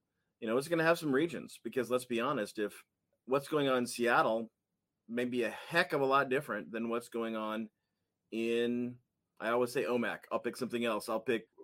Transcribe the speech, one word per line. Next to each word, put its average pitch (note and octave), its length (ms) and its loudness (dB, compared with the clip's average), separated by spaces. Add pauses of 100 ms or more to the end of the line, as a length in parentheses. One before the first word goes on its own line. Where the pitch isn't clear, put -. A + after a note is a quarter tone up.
(400)
You A#2 80 -4
know, A#2 80 2
it's C#3 100 0
gonna E3 160 2
have E3 160 6
some D#3 140 0
regions, C#3 500 -2
because A#2 280 -2
let's B2 160 0
be A#2 140 0
honest, A#2+ 380 -2
if G#2 140 -2 (540)
what's C#3 220 0
going D3 200 2
on B2+ 100 4
in B2 80 0
Seattle A#2 640 2 (580)
may A#2+ 180 -2
be B2 160 0
a G#2+ 120 -2 (140)
heck F3 240 2
of D3 80 2
a C3+ 60 2
lot C3+ 240 4
different B2 420 -2
than A2+ 160 -4
what's A#2 200 -2
going A2+ 280 -4
on A2 320 -4 (640)
in, A#2+ 640 0 (420)
I A2 120 -2
always B2 220 2
say B2+ 120 0
omac, A2 360 0 (120)
I'll A2+ 60 0
pick A#2 180 -6
something A#2 280 -2
else, G#2+ 240 -2
I'll A2 120 -2
pick A2+ 260 0 (180)